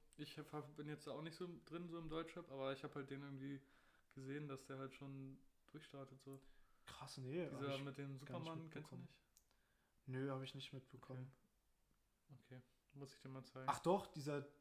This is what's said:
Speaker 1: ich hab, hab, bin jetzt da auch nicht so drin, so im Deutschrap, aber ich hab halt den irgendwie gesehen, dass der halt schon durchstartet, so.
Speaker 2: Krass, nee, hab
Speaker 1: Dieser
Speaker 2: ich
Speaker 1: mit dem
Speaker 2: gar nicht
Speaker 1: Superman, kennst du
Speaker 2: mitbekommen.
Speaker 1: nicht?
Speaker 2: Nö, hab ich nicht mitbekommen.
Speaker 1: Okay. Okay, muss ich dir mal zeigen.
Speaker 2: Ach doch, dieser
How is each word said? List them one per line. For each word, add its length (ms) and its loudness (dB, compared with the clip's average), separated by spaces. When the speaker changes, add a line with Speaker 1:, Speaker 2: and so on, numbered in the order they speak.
Speaker 1:
ich 220 -4
hab, 140 -6
hab, 240 -2
bin 120 -2
jetzt 180 -2
da 60 0
auch 100 2
nicht 140 -2
so 120 0
drin, 220 -2
so 100 0
im 100 0
Deutschrap, 420 0
aber 220 4
ich 100 0
hab 140 -2
halt 140 0
den 120 -2
irgendwie 380 -2
gesehen, 340 0
dass 180 -2
der 120 -2
halt 160 -2
schon 440 -4
durchstartet, 520 -8
so. 180 -6
Speaker 2:
Krass, 320 -6
nee, 300 4
hab 120 0
Speaker 1:
Dieser 160 4
Speaker 2:
ich 80 2
Speaker 1:
mit 140 0
dem 80 0
Speaker 2:
gar 40 -2
nicht 100 -2
Speaker 1:
Superman, 240 -2
kennst 200 -4
du 60 -4
Speaker 2:
mitbekommen. 60 -2
Speaker 1:
nicht? 120 -8
Speaker 2:
Nö, 240 4
hab 120 4
ich 140 -2
nicht 160 -4
mitbekommen. 580 -6
Speaker 1:
Okay. 240 -12
Okay, 60 -8
muss 200 -4
ich 60 -18
dir 80 -8
mal 160 -4
zeigen. 240 -4
Speaker 2:
Ach 120 8
doch, 260 10
dieser 380 2